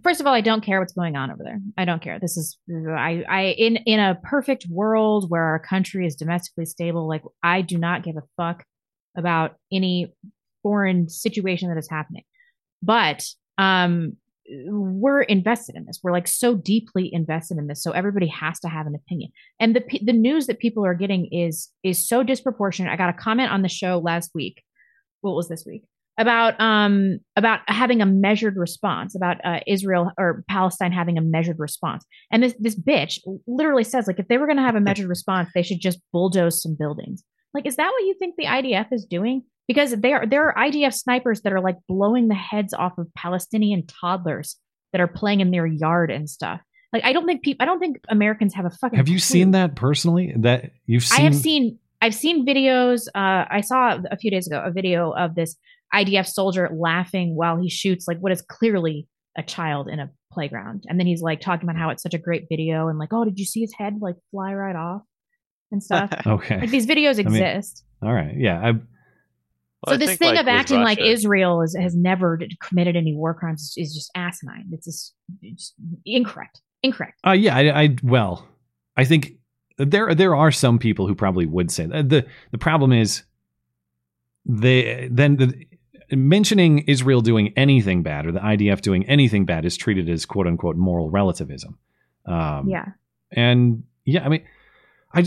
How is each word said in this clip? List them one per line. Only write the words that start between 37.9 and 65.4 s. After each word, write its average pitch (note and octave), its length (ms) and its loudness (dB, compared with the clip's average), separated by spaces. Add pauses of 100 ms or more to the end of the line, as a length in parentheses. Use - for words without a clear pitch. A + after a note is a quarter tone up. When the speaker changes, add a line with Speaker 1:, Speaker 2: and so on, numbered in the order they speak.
Speaker 1:
what B4 160 -2
you F#4+ 120 0
think F4+ 200 -6
the D#4 80 -4
I C4 160 0
D B3+ 120 -2
F G#3+ 180 -2
is A3+ 120 -4
doing? A3+ 380 -4 (260)
Because C#4 220 2
there B3 320 2
are, A3 40 -2
there C#4+ 200 2
are - 120 0
I C4 120 2
D C#4+ 160 0
F B3+ 80 0
snipers B3 480 -2
that G3 100 -2
are, F#3+ 80 0
like, F3+ 160 0 (100)
blowing G#3+ 420 2
the G#3+ 60 2
heads G3+ 380 -4
off F3+ 240 -4
of E3 180 -8
Palestinian F#3 720 -2
toddlers F3 680 -6 (360)
that F3+ 100 2
are F3 40 4
playing G3+ 340 0
in F3+ 100 2
their F3 160 0
yard D#3+ 440 0
and D3+ 200 -6
stuff. G#2+ 320 -10 (320)
Like, A3+ 100 -2
I B3+ 80 4
don't E4 140 0
think E4+ 160 -2
peop-, C#4 180 -4
I C4 60 2
don't F4+ 120 -2
think D#4 200 -4 (100)
Americans G#3+ 460 0
have F#3+ 100 -6
a E3+ 60 -2
fucking A#3+ 260 -4
Speaker 2:
Have C3 120 4
you F3+ 80 2
Speaker 1:
clue. - 40 0
Speaker 2:
seen F#3 300 4
that F3+ 260 2
personally? E3 580 0
That A#2+ 380 2 (140)
you've A#2+ 260 2
Speaker 1:
I B3+ 80 6
have D4 140 6
Speaker 2:
seen C#4+ 80 0
Speaker 1:
seen, C#4+ 360 0 (220)
I've A3 140 2
seen D4+ 320 0
videos. B3+ 640 2
Uh, F#3+ 420 0
I G#3 100 0
saw B3 380 2 (120)
a G3 60 -6
few A3 140 -4
days F#3 160 -2
ago D3 180 -4
a F#3 60 -4
video F3 400 0
of E3+ 240 -4
this E3 220 -4 (360)
I G3+ 120 2
D G3 120 0
F F#3+ 100 0
soldier F#3+ 480 -2
laughing E3+ 640 -2
while E3 200 0
he F3 140 -2
shoots, F3+ 360 -4
like, E3+ 120 -6
what F#3 140 -2
is F3+ 100 -4
clearly E3 640 -2 (320)
a D#3 40 -8
child D#3 460 -6
in D3+ 120 -8
a C#3 100 -12 (220)
playground, B2+ 560 -10
and E3+ 100 -2
then F3+ 80 0
he's, E3+ 160 0
like, D#3+ 180 -4
talking F3 280 -4
about E3 120 -4
how D#3+ 100 -2
it's - 120 -8
such E3+ 100 -8
a F3 60 -4
great E3+ 300 -6
video D#3+ 400 -2
and, D#3 100 -4
like, D#3 140 -8
"Oh, A#3 120 0
did G3 140 -4
you G3 60 -6
see A3 160 -6
his A3 120 -6
head, G#3 280 -8
like, F3+ 160 -8 (160)
fly G3 200 -8
right G3 240 -6
off F3 260 -8 (680)